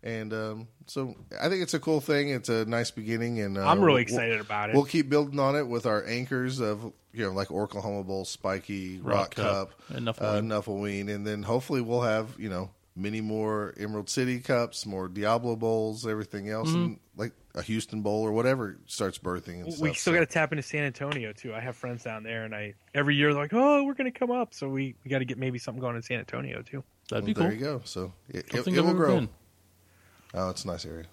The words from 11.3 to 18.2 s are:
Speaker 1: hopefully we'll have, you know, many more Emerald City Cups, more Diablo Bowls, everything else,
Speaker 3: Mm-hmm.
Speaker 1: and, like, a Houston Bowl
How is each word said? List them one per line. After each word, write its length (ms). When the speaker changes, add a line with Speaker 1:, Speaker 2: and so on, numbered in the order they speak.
Speaker 1:
hopefully 360
we'll 200
have, 360
you 120
know, 220
many 240
more 580
Emerald 320
City 300
Cups, 460
more 200
Diablo 480
Bowls, 500
everything 460
else, 200
Speaker 3:
Mm-hmm. 120
Speaker 1:
and, 160
like, 160
a 80
Houston 400
Bowl 200